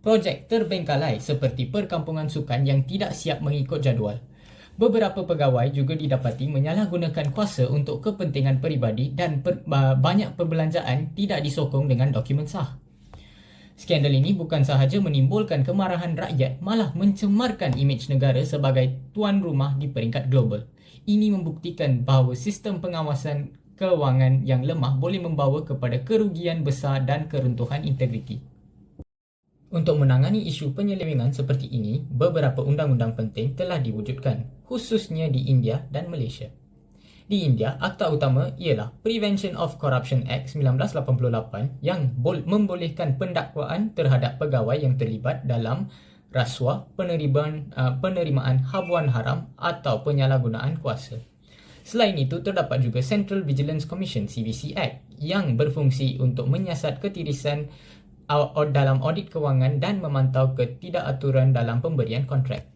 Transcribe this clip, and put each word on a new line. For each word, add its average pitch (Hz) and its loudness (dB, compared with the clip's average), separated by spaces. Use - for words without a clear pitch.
projek 190 2
terbengkalai 156 0
seperti 131 -2
perkampungan 160 -4
sukan 139 -2
yang 135 2
tidak 196 -4
siap 143 -4
mengikut 147 -2
jadual. 110 0
Beberapa 202 4
pegawai 139 4
juga 139 0
didapati 131 -2
menyalahgunakan 160 0
kuasa 196 0
untuk 135 -2
kepentingan 139 0
peribadi 131 0
dan 160 -2
per-, - -2
ba-, 135 4
banyak 175 2
perbelanjaan 156 0
tidak 196 -2
disokong 143 0
dengan 131 2
dokumen 139 0
sah. 160 -6
Skandal 143 2
ini 160 4
bukan 160 0
sahaja 135 4
menimbulkan 139 2
kemarahan 180 0
rakyat, 131 -2
malah 202 0
mencemarkan 202 2
imej 135 0
negara 131 2
sebagai 131 0
tuan 202 2
rumah 139 0
di 139 -2
peringkat 127 -2
global. 110 2
Ini 208 4
membuktikan 160 -2
bahawa 127 4
sistem 202 -4
pengawasan 151 -4
kewangan 131 4
yang 127 0
lemah 139 0
boleh 180 0
membawa 147 0
kepada 131 -4
kerugian 170 0
besar 135 -2
dan 151 -2
keruntuhan 127 -2
integriti. 127 -4
Untuk 160 2
menangani 139 4
isu 143 -4
penyelewengan 160 0
seperti 131 -2
ini, 110 -2
beberapa 143 0
undang-undang 135 2
penting 113 -4
telah 180 -2
diwujudkan, 117 -4
khususnya 208 -2
di 131 2
India 110 2
dan 175 -6
Malaysia. - -6
Di 196 0
India, 120 2
akta 180 -2
utama 135 2
ialah 123 0
Prevention 202 0
of 156 -4
Corruption 131 0
Act - -6
sembilan 135 2
belas 160 0
lapan 127 0
puluh 120 2
lapan 110 -6
yang 143 0
bol-, 139 0
membolehkan 180 0
pendakwaan 180 -4
terhadap 135 2
pegawai 127 2
yang 131 2
terlibat 117 -2
dalam 120 0
rasuah, 156 -2
penerimaan, 151 0
uh, 127 0
penerimaan 139 0
habuan 170 0
haram 127 -2
atau 143 -2
penyalahgunaan 131 0
kuasa. 113 -6
Selain 202 2
itu, 135 -2
terdapat 151 0
juga 120 0
Central 196 0
Vigilance 143 -2
Commission, 165 -4
C 113 -6
V 110 -4
C 151 -8
Act, - -6
yang 160 0
berfungsi 135 0
untuk 131 0
menyiasat 170 -2
ketirisan 147 -4
au-, 147 2
au-, 151 2
dalam 135 4
audit 165 -2
kewangan 135 2
dan 190 0
memantau 131 2
ketidakaturan 131 2
dalam 117 2
pemberian 131 0
kontrak. - -2